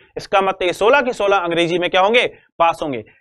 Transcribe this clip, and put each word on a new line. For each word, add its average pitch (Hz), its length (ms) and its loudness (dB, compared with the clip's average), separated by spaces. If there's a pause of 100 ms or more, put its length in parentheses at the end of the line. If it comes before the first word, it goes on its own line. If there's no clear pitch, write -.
(160)
इसका 196 240 -2
मतलब, 190 220 -2
ये 175 100 -2
सोलह 254 280 2
के 240 120 -2
सोलह 202 240 0
अंग्रेजी 170 420 -2
में 175 120 -2
क्या 185 100 2
होंगे? 214 260 2 (320)
पास 165 240 0
होंगे। 131 220 -8 (160)